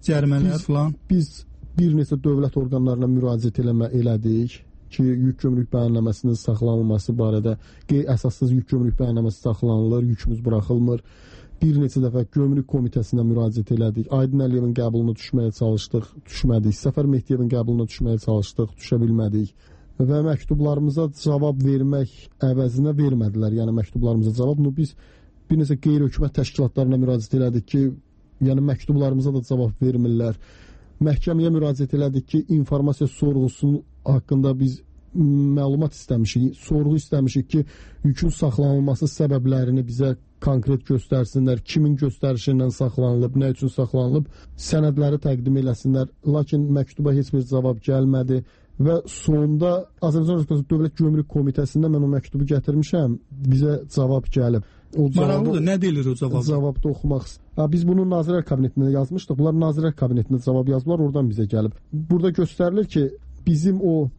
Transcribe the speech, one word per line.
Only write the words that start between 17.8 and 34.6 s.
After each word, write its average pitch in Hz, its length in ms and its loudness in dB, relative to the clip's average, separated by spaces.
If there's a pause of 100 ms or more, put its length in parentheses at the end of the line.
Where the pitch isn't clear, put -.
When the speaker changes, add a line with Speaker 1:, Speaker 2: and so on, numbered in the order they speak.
Speaker 2:
düşməyə 113 360 -2
çalışdıq, 107 520 -2
düşə - 240 -4
bilmədik. 110 560 0 (420)
Və 139 260 0
məktublarımıza 147 920 0
cavab 143 480 0
vermək 135 480 0 (300)
əvəzinə 131 540 0
vermədilər. 110 600 0
Yəni, 113 200 -2
məktublarımıza 113 600 0
cavab. 127 240 0
Nu, 143 120 2
biz 143 240 -4 (520)
bir 160 120 2
neçə 147 200 0
qeyri-hökumət 147 600 0
təşkilatlarına 131 580 0
müraciət 127 380 0
elədik 123 320 0
ki, 139 160 0 (580)
yəni, 135 220 2
məktublarımıza 139 720 0
da 127 80 -2
cavab 123 400 -2
vermirlər. 120 520 0 (680)
Məhkəməyə 165 500 0
müraciət 143 400 -2
elədik 139 320 -2
ki, - 180 0 (140)
informasiya 143 500 0
sorğusu 143 760 0 (220)
haqqında 135 540 0
biz 131 220 -2 (800)